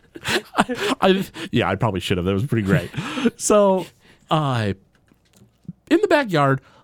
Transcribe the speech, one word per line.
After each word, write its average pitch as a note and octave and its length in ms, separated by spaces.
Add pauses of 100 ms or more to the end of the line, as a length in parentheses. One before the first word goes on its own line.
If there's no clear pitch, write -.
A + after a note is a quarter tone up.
(240)
I, - 760
I, F#3+ 240 (280)
yeah, G#2+ 160
I G2 80
probably G2 240
should - 180
have. F2 80
That G2 80
was G2 100
pretty A#2 220
great. F#2 240 (460)
So, G3 500 (440)
uh, C3 420 (1160)
in E4+ 100
the G#4 80
backyard, E3+ 520 (240)